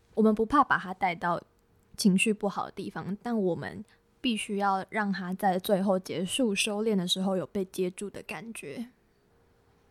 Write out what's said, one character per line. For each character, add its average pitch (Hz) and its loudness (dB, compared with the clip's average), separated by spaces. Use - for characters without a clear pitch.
我 226 2
们 220 6
不 220 0
怕 285 4
把 143 2
他 180 -6
带 180 -2
到 175 0
情 190 6
绪 220 4
不 208 -2
好 185 -4
的 - -14
地 196 -10
方， 175 -8
但 233 -2
我 185 2
们 175 -8
必 240 0
须 208 -6
要 196 0
让 208 -2
他 185 -6
在 190 2
最 185 2
后 196 4
结 180 -4
束 220 2
收 208 0
敛 220 2
的 180 2
时 185 -2
候 190 0
有 165 -2
被 196 -4
接 185 -2
住 196 -8
的 - -14
感 214 -10
觉。 220 -12